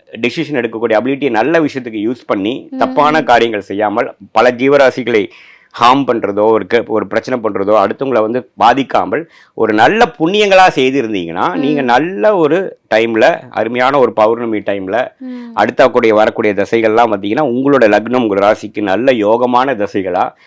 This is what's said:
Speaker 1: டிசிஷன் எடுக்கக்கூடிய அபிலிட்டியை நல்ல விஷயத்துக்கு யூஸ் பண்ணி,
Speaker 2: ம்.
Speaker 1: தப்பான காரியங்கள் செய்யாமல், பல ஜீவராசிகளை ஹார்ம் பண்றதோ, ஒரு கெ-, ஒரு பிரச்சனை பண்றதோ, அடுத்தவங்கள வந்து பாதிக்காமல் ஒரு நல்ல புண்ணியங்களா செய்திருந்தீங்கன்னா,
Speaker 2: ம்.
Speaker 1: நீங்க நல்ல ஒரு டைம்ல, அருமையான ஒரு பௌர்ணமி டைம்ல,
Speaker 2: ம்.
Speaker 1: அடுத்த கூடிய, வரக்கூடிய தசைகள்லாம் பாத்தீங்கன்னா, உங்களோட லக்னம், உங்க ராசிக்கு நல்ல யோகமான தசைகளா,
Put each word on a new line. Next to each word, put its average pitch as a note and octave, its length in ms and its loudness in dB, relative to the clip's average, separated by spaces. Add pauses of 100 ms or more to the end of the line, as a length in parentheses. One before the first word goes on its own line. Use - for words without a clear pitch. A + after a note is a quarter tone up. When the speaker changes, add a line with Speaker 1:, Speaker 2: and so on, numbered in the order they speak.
(120)
Speaker 1:
டிசிஷன் A#2+ 400 -6
எடுக்கக்கூடிய A#2 420 -2
அபிலிட்டியை C3 360 0
நல்ல B2 300 0
விஷயத்துக்கு A#2+ 500 -4
யூஸ் B2 160 -8
பண்ணி, G#2 460 -4
Speaker 2:
ம். C4 60 -12
Speaker 1:
தப்பான D3+ 460 0
காரியங்கள் A#2 380 2
செய்யாமல், G#2+ 540 -4 (160)
பல A#2 200 4
ஜீவராசிகளை B2 800 2 (500)
ஹார்ம் B2+ 280 2
பண்றதோ, G#2 380 0
ஒரு A2 280 2
கெ-, A2+ 140 0
ஒரு G#2 200 -2
பிரச்சனை A2+ 320 -4
பண்றதோ, G2+ 460 0
அடுத்தவங்கள A#2 360 -2
வந்து A#2 280 -4 (100)
பாதிக்காமல் A#2+ 640 0 (280)
ஒரு A2 200 0
நல்ல D#3+ 460 2
புண்ணியங்களா F#3+ 560 4
செய்திருந்தீங்கன்னா, A2+ 800 -2
Speaker 2:
ம். - 40 -4
Speaker 1:
நீங்க C#3+ 220 -2
நல்ல F3+ 540 0
ஒரு E3+ 420 0 (180)
டைம்ல, A#2 540 2
அருமையான B2 500 0
ஒரு A#2 140 2
பௌர்ணமி A2+ 460 0
டைம்ல, G2+ 580 -6
Speaker 2:
ம். B3 360 -14
Speaker 1:
அடுத்த A3 340 2
கூடிய, A#2 260 2
வரக்கூடிய G#2+ 400 2
தசைகள்லாம் A2 600 0
பாத்தீங்கன்னா, G#2 320 -4
உங்களோட C3 440 2
லக்னம், A2+ 380 0
உங்க G2 80 -2
ராசிக்கு G#2+ 460 0
நல்ல G#2 300 0
யோகமான B2 640 0
தசைகளா, G2+ 580 -4 (120)